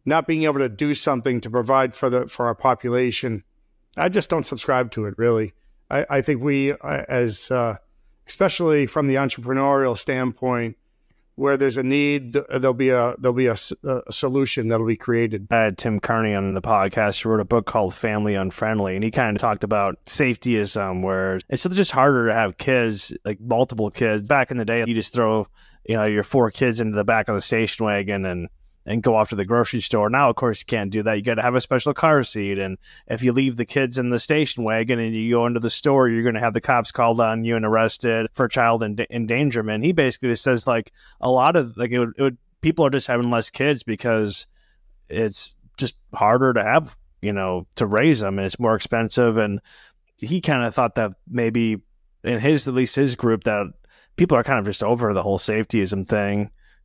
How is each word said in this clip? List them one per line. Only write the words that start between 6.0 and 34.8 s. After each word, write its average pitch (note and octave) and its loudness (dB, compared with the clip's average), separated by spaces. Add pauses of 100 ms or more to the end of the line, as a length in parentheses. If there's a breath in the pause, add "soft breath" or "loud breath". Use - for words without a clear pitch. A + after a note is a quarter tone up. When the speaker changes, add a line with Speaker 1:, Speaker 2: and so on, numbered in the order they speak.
Speaker 1:
I C#3+ 0
think B2+ 0
we, C#3 0
uh, C#3+ -4 (320)
as, B2 -2
uh, A#2 0 (520)
especially D#3 2
from C#3+ 0
the C3 2
entrepreneurial C3+ 0
standpoint, B2 -4 (580)
where C#3 0
there's C3+ 2
a C3 -2
need, C#3 0
th-, C#3+ -2
there'll C3 0
be C3 2
a, B2 2
there'll B2+ 0
be B2+ 2
a A#2 4
s-, - -6 (120)
a C3 -2 (100)
solution C3 -2
that'll A2+ 2
be A2+ 0
created. A2+ -2
Speaker 2:
I A2+ 4
had G2+ 0
Tim G#2+ -2
Carney A2 0
on G2 -2
the F#2+ -4
podcast, G#2 0
who - -4
wrote A2 2
a G2+ -2
book A2+ 0
called G2 -2
Family G#2 -2
Unfriendly, G2 -2
and G2 -4
he A2+ -2
kinda A2 0
talked A2 -2
about G2+ -2
safetyism, G#2 -2
where F#2+ -2 (120)
it's C3 -4
just F#3 0
harder B2+ 4
to A2 2
have G#2+ 0
kids, A#2 0 (140)
like, G2+ -6
multiple A2+ -2
kids. G#2+ -2
Back C#3 2
in B2+ -6
the A#2 -4
day, A#2 0
you A#2 0
just A2 -2
throw, A2 2 (380 soft breath)
you A2+ -2
know, G#2+ 0
your G#2 2
four A#2 2
kids A#2 0
into A2 0
the G#2 2
back A2 2
of A2 0
the G2 -2
station A2+ -2
wagon G2+ -2
and, F2+ -6 (400)
and A2 -2
go A2+ 4
off C3 4
to - -6
the G2+ -2
grocery A#2 0
store. G#2 0
Now, C3 4
of A2 -2
course, A#2 -2
you - -16
can't G2+ -2
do G#2+ -2
that. G#2+ 0
You G#2 -4
gotta A2+ 0
have B2 2
a B2+ 4
special C#3 -2
car D3+ 2
seat. G2+ -4
And F#2+ -6 (300 loud breath)
if A#2 -4
you B2 2
leave C3 2
the A#2 -2
kids C3 -2
in B2 -2
the A#2+ 0
station D3 -2
wagon A2+ 0